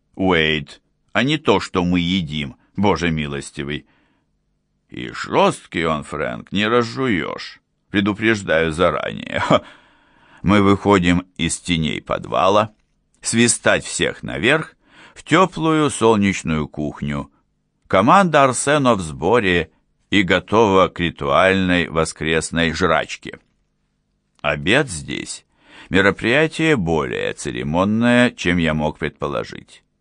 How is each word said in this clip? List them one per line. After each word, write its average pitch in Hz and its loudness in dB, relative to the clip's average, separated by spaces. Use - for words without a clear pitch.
Уэйд, 78 0
а 104 0
не 147 0
то, 107 2
что 90 -2
мы 90 2
едим, 78 -4
Боже 87 0
милостивый". 71 -8
"И - -12
жёсткий 135 -2
он, 78 -2
Фрэнк, 64 -8
не 101 -2
разжуёшь, 117 -2
предупреждаю 98 0
заранее". 76 -2
<laughs> 131 2
Мы 101 4
выходим 98 4
из 82 -4
теней 78 -2
подвала, 87 0
свистать 113 0
всех - -6
наверх, 98 -2
в - -20
тёплую 160 0
солнечную 98 0
кухню. 73 -8
Команда 165 4
Арсено 131 2
в 98 -2
сборе 87 0
и 98 4
готова 95 4
к - -10
ритуальной 87 2
воскресной 80 -2
жрачке. 80 -2
Обед 80 0
здесь — 65 -12
мероприятие 135 2
более 69 -2
церемонное, 104 0
чем 87 -2
я 80 0
мог 76 -4
предположить. 65 -8